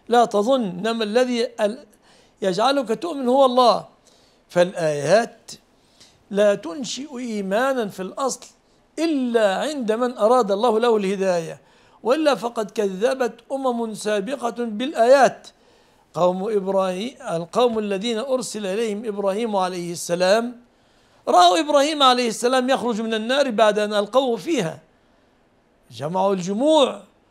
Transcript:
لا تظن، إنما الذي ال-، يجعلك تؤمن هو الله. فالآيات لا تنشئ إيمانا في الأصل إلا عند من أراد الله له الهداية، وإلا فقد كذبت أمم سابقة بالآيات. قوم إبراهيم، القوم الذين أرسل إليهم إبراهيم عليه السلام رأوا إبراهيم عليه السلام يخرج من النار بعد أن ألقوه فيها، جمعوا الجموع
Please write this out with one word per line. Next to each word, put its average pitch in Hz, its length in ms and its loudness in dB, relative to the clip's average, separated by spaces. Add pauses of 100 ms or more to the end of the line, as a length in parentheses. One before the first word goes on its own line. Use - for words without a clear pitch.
لا 233 160 4
تظن، 226 400 0
إنما 214 400 -4
الذي 240 440 0 (120)
ال-، 214 240 -4 (580)
يجعلك 220 600 0
تؤمن 285 260 -4
هو 269 160 4
الله. 247 400 4 (640)
فالآيات 175 1040 0 (800)
لا 202 240 4
تنشئ 269 640 -10
إيمانا 226 680 -2
في - 140 -14
الأصل 240 440 -8 (520)
إلا 240 580 0
عند 240 360 -4
من 247 240 -2
أراد 220 360 4
الله 220 280 2
له 233 160 2
الهداية، 185 640 -2 (420)
وإلا 285 320 2
فقد 220 360 -6
كذبت 226 640 -2 (180)
أمم 240 420 -4
سابقة 220 720 -4
بالآيات. 240 840 2 (680)
قوم 185 420 0
إبراهيم، 190 580 -2 (160)
القوم 214 480 0
الذين 208 400 -4
أرسل 247 480 -6
إليهم 208 380 -4
إبراهيم 202 520 -4
عليه 180 360 -4
السلام 185 680 0 (680)
رأوا 349 320 6
إبراهيم 294 420 2
عليه 254 260 4
السلام 254 420 0
يخرج 240 300 0
من 226 140 -4
النار 254 360 0
بعد 214 280 4
أن 208 160 -2
ألقوه 233 420 0
فيها، 214 440 -4 (1120)
جمعوا 180 440 -2
الجموع 202 640 2 (300)